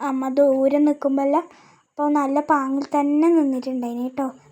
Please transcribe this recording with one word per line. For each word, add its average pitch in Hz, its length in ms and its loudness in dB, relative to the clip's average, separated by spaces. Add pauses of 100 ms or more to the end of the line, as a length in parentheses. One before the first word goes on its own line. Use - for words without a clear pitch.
അമ്മ 269 280 -4
ദൂരെ 269 500 2
നിൽക്കുമ്പോഴെല്ലാം. 294 640 0 (360)
അപ്പോൾ - 300 -4
നല്ല 277 280 0
പാങ്ങിൽ 277 480 -2
തന്നെ 294 420 2
നിന്നിട്ടുണ്ടായിന് 254 720 -2
കേട്ടോ. 262 240 -6 (240)